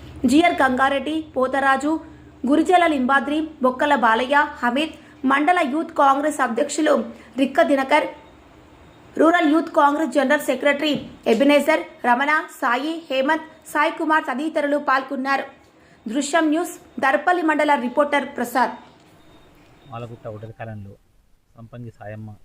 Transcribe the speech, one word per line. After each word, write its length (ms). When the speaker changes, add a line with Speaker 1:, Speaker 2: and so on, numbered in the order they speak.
Speaker 1:
జిఆర్ 360
గంగారెడ్డి, 600
పోతరాజు, 800
గురిజల 400
లింబాద్రి, 640
బొక్కల 340
బాలయ్య, 540
హమీద్, 420
మండల 340
యూత్ 200
కాంగ్రెస్ 480
అధ్యక్షులు 500
రిక్క 240
దినకర్, 460
రూరల్ 340
యూత్ 160
కాంగ్రెస్ 420
జనరల్ 280
సెక్రటరీ 680
ఎబినేజర్, 800
రమణ, 460
సాయి, 600
హేమంత్, 320
సాయి 240
కుమార్ 320
తదితరులు 540
పాల్గొన్నారు. 680
దృశ్యం 400
న్యూస్, 520
దర్పల్లి 420
మండల 320
రిపోర్టర్ 600
ప్రసాద్. 360
Speaker 2:
మాలగుట్ట 360
ఒడ్డెర 240
కాలనీలో 440
సంపంగి 340
సాయమ్మ 540